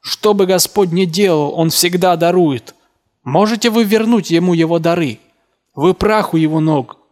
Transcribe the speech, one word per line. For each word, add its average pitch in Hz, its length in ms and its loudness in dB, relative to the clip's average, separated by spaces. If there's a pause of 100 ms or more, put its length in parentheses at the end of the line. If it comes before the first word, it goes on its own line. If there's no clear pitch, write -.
Что - 260 -2
бы 196 120 2
Господь 185 460 0
ни 185 120 0
делал, 165 520 0
Он 165 140 0
всегда 175 440 0
дарует. 170 640 -2 (480)
Можете 214 460 0
вы 226 120 0
вернуть 220 480 0
Ему 175 240 2
Его 165 240 0
дары? 165 400 -2 (560)
Вы 170 200 0
прах 214 380 -2
у 170 40 -2
Его 156 240 0
ног, 156 380 -2 (140)